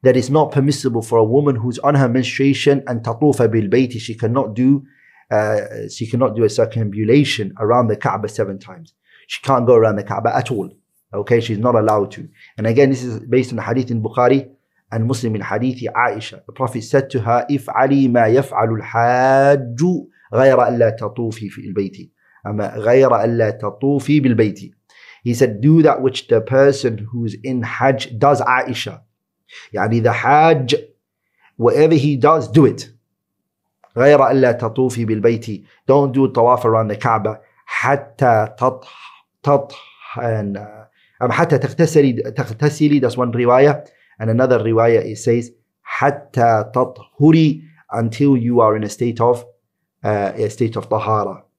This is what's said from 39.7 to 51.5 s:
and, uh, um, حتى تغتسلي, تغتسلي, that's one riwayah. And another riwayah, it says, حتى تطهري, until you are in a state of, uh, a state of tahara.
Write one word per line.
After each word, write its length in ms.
and, 360
uh, 280
um, 100
حتى 260
تغتسلي, 760
تغتسلي, 680
that's 160
one 140
riwayah. 540
And 100
another 300
riwayah, 460
it 120
says, 340
حتى 720
تطهري, 920
until 460
you 240
are 140
in 80
a 60
state 320
of, 240
uh, 320
a 140
state 260
of 140
tahara. 540